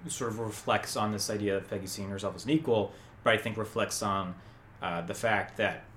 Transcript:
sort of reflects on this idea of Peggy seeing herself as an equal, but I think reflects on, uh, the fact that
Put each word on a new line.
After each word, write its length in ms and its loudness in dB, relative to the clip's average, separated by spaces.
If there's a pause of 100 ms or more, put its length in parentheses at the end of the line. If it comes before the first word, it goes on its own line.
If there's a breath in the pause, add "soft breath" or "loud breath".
sort 240 -4
of 80 -4
reflects 580 0
on 160 2
this 160 -2
idea 260 2
of 140 -2
Peggy 180 -4
seeing 220 -6
herself 260 -2
as 80 -10
an 80 0
equal, 400 4 (320 loud breath)
but 100 6
I 40 6
think 180 -2
reflects 480 0
on, 320 0 (460 loud breath)
uh, 200 -2
the 120 -6
fact 440 0
that 280 0 (120)